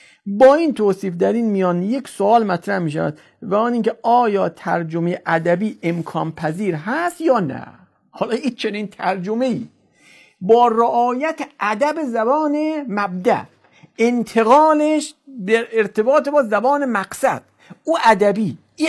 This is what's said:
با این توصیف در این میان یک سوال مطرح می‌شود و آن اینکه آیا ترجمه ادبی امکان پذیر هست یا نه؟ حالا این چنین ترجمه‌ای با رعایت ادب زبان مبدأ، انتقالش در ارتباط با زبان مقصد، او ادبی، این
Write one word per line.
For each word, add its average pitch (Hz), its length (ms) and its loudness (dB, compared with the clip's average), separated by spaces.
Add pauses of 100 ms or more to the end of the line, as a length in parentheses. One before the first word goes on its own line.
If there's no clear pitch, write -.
(260)
با 233 280 6
این 311 200 0
توصیف 196 420 -2
در 190 160 0
این 226 180 -2
میان 180 320 0
یک 240 260 -4
سوال 220 360 2
مطرح 196 340 -4
می‌شود 156 400 -4 (240)
و 170 120 -4
آن 226 180 0
اینکه 220 300 -2
آیا 220 460 2
ترجمه 170 800 -4
ادبی 175 560 -2
امکان 165 500 -4
پذیر 165 420 -4
هست 277 460 -6
یا 269 200 2
نه؟ 127 260 -6 (440)
حالا 220 220 -6
این 233 220 -4
چنین 208 320 -6
ترجمه‌ای 196 800 -4 (800)
با 233 240 6
رعایت 247 720 0 (200)
ادب 269 440 -2
زبان 294 840 0
مبدأ، 190 540 -2 (560)
انتقالش 294 1160 4 (320)
در 226 260 2
ارتباط 226 560 2
با 285 140 2
زبان 247 420 0
مقصد، 208 580 -2 (420)
او 214 200 0
ادبی، 202 540 2 (180)
این 311 120 0